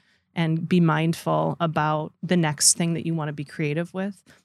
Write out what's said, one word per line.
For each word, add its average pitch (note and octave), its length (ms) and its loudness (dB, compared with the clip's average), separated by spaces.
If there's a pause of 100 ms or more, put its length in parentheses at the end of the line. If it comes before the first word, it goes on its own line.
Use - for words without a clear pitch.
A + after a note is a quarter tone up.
(360)
and E3 320 0
be F#3 100 6
mindful D#3+ 800 2
about D#3 540 -2 (100)
the F3+ 140 0
next D3+ 400 2
thing E3+ 180 0
that D#3+ 100 -4
you E3 100 -2
wanna D3+ 180 -4
be D3 120 -8
creative D#3 480 -4
with. F#3+ 300 -8 (220)